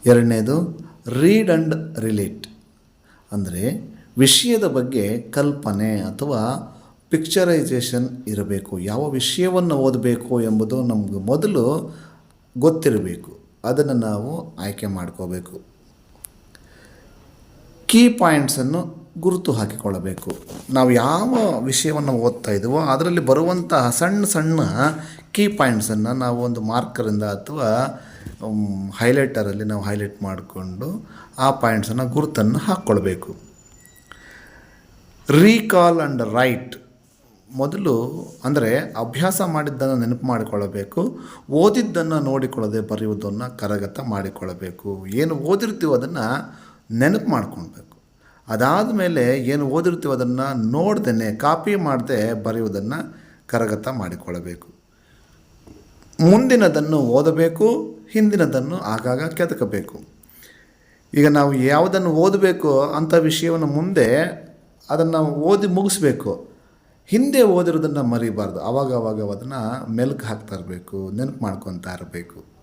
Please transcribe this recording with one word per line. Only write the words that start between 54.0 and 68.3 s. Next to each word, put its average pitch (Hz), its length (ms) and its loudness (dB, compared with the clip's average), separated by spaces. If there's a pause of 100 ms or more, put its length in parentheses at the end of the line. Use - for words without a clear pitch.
ಮುಂದಿನದನ್ನು 175 760 6
ಓದಬೇಕು, 160 1000 2 (140)
ಹಿಂದಿನದನ್ನು 170 640 2
ಆಗಾಗ 127 520 -4
ಕೆದಕಬೇಕು. 117 720 -4 (1120)
ಈಗ 143 120 6
ನಾವು 143 280 4
ಯಾವುದನ್ನು 170 540 2
ಓದಬೇಕು 165 720 4
ಅಂಥ 156 340 0
ವಿಷಯವನ್ನು 160 520 2
ಮುಂದೆ 151 420 2 (840)
ಅದನ್ನು 160 280 0
ಓದಿ 156 480 2
ಮುಗಿಸ್ಬೇಕು, 180 840 0 (580)
ಹಿಂದೆ 262 360 4
ಓದಿರೋದನ್ನು 160 600 2
ಮರಿಬಾರ್ದು. 107 580 -2